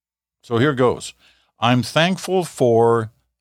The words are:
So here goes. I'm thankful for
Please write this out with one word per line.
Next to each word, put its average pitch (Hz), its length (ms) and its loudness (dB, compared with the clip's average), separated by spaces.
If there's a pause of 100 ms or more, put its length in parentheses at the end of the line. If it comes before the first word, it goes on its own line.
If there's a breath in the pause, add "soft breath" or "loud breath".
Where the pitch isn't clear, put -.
(420)
So 117 160 -4
here 135 180 2
goes. 120 380 -2 (480 soft breath)
I'm 123 200 2
thankful 180 600 -2
for 117 720 0 (280)